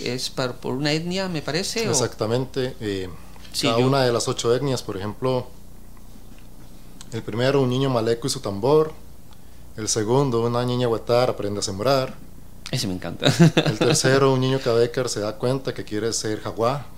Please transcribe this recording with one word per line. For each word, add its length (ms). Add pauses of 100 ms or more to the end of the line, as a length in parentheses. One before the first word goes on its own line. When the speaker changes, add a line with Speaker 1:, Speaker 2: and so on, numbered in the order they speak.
Speaker 1:
es 240
par-, 260
por 200
una 180
etnia, 340
me 140
parece, 460
¿o? 40
Speaker 2:
Exactamente. 880
Eh, 300 (440)
Speaker 1:
Sí, 140
Speaker 2:
cada 140
Speaker 1:
yo 60
Speaker 2:
una 180
de 80
las 160
ocho 260
etnias, 280
por 120
ejemplo, 520 (1600)
el 100
primero, 400
un 80
niño 200
maleco 380
y 20
su 100
tambor. 540 (800)
El 140
segundo, 560
una 180
niña 240
huetar 420
aprende 300
a 40
sembrar. 520 (560)
Speaker 1:
Ese 160
me 60
encanta. 320
<laughs> 400
Speaker 2:
El 120
tercero, 560
un 60
niño 240
cabécar 460
se 100
da 180
cuenta 360
que 100
quiere 300
ser 260
jaguá, 460 (120)